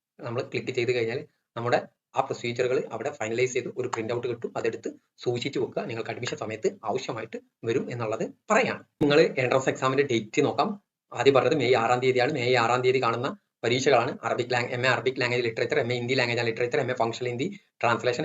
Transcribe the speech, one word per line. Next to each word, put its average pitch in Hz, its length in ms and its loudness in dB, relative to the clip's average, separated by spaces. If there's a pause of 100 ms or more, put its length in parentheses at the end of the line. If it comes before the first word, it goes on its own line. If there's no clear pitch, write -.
(260)
നമ്മൾ 120 140 -4 (120)
ക്ലിക്ക് 113 260 -6
ചെയ്ത് 120 180 0
കഴിഞ്ഞാൽ 120 240 -2 (360)
നമ്മുടെ 120 220 0 (400)
ആ - 100 4
പ്രൊസീജിയറുകൾ 123 500 -2 (160)
അവിടെ 113 240 -6
ഫൈനലൈസ് 117 380 -2
ചെയ്ത് 120 120 -4 (120)
ഒരു 123 140 -4
പ്രിന്റ് 113 220 -4
ഔട്ട് 120 140 -4
കിട്ടും. - 280 -8
അതെടുത്ത് 113 320 -4 (340)
സൂക്ഷിച്ചു 127 380 -2
വെക്കുക, - 280 -4
നിങ്ങൾക്ക് 113 240 -6
അഡ്മിഷൻ 110 300 -6
സമയത്ത് 110 260 -4 (200)
ആവശ്യമായിട്ട് 117 500 -6 (280)
വരും - 160 0 (100)
എന്നുള്ളത് 110 300 -4 (260)
പറയാണ്. 117 320 2 (200)
നിങ്ങൾ 147 180 6 (220)
എൻട്രൻസ് 127 300 2
എക്സാമിന്റെ 135 400 2
ഡേറ്റ് 113 340 0
നോക്കാം. 143 240 0 (480)
ആദ്യം 135 200 6
പറഞ്ഞത് 127 260 4
മെയ് 123 180 6
ആറാം 123 220 2
തീയതിയാണ്. 127 340 4
മെയ് 123 260 2
ആറാം 123 220 2
തീയതി 127 180 4
കാണുന്ന 120 260 0 (340)
പരീക്ഷകളാണ് 135 460 4 (160)
അറബിക് 117 280 -2
ലാംഗ്-, 123 220 -2
എം 120 100 -4
എ - 80 4
അറബിക് 123 260 0
ലാംഗ്വേജ് 123 260 0
ലിറ്ററേച്ചർ, 120 380 -2
എം 117 80 -4
എ - 60 0
ഹിന്ദി 120 200 -2
ലാംഗ്വേജ് 120 240 0
ആൻഡ് 117 80 0
ലിറ്ററേച്ചർ, 123 320 -2
എം 123 100 -4
എ - 80 -6
ഫങ്ഷണൽ 117 300 -2
ഹിന്ദി 123 160 -4 (360)
ട്രാൻസ്ലേഷൻ, 120 420 0